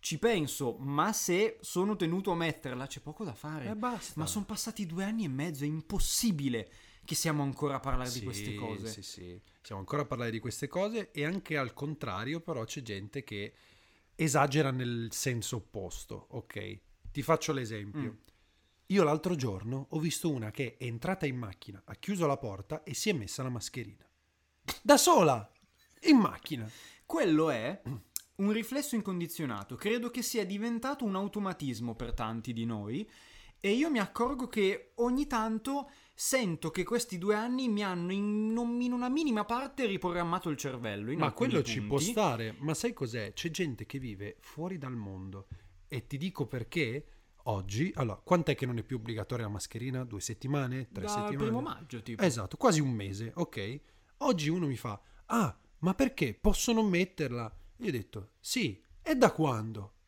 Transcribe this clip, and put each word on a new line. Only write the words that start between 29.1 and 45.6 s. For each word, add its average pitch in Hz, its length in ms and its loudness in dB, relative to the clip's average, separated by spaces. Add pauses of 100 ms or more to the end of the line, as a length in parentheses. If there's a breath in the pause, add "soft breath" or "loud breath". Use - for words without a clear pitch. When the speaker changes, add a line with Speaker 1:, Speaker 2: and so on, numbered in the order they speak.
Speaker 1:
Credo 233 340 0
che 240 120 -6
sia 220 220 -2
diventato 233 600 -2
un 196 100 0
automatismo 165 800 -2
per 117 200 -4
tanti 113 380 -4
di 117 120 -2
noi 117 440 -4 (520 loud breath)
e 196 100 0
io 277 220 2
mi 233 80 2
accorgo 247 480 -2
che 196 480 0
ogni 247 320 2
tanto 226 600 -2 (240 loud breath)
sento 175 600 0
che 185 100 -2
questi 233 340 -2
due 202 200 2
anni 247 320 0
mi 208 160 2
hanno 180 260 -2
in, 208 420 0
non, 240 280 0
in 247 120 0
una 247 160 0
minima 254 360 2
parte 254 420 -2
riprogrammato 175 600 0
il 147 80 0
cervello 117 560 -4
in 151 80 -2
Speaker 2:
Ma 156 60 4
Speaker 1:
alcuni 247 240 2
Speaker 2:
quello 160 140 4
ci 117 180 -2
può 104 160 2
Speaker 1:
punti. 170 120 2
Speaker 2:
stare, 123 480 2
ma 151 160 0
sai 233 180 -2
cos'è? 113 420 -4
C'è - 180 -4
gente 151 340 -2
che 139 140 -6
vive 104 400 -8
fuori 180 380 -8
dal 131 180 -6
mondo 95 500 -8 (400 loud breath)